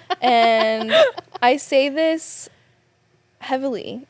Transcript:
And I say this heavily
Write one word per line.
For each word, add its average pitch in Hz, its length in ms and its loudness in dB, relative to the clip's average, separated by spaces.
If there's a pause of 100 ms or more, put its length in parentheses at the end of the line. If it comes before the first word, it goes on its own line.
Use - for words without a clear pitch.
(220)
And 226 720 2 (480)
I 254 160 4
say 277 320 2
this 320 580 -2 (920)
heavily 262 680 -6